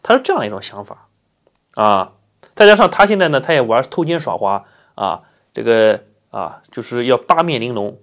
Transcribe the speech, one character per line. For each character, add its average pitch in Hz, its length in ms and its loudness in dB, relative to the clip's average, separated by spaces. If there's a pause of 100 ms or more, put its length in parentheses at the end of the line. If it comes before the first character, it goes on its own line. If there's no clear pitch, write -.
他 226 100 2
是 262 100 2
这 392 100 -2
样 285 120 -2
一 104 40 -6
种 113 120 -12
想 101 220 -16
法 - 240 -20 (680)
啊。 104 360 2 (420)
再 208 140 6
加 208 80 8
上 160 160 2
他 202 140 2
现 202 120 0
在 180 120 2
呢， 143 100 0
他 160 140 -2
也 143 80 2
玩 117 280 0
偷 175 140 -4
奸 165 160 -2
耍 120 160 -6
滑 98 300 -4 (280)
啊， 95 280 -6 (320)
这 117 100 -8
个 110 380 2 (280)
啊， 90 400 -12
就 - 120 -14
是 120 240 -6
要 123 120 2
八 165 240 0
面 156 200 -2
玲 123 120 -8
珑， 104 300 -8